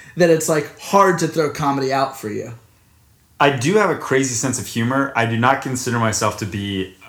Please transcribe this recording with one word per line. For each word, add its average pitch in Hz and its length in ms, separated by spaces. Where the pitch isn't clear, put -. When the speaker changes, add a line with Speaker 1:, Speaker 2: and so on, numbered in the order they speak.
Speaker 1:
that 170 140
it's, 156 180
like, 151 300
hard 190 420
to 160 80
throw - 240
comedy 139 400
out 135 280
for 110 80
you. 107 240
Speaker 2:
I 143 140
do 147 200
have 208 120
a 147 80
crazy 131 380
sense 117 260
of 98 60
humor. 131 500
I 120 80
do 113 140
not 131 240
consider 123 360
myself 110 400
to 113 60
be 98 500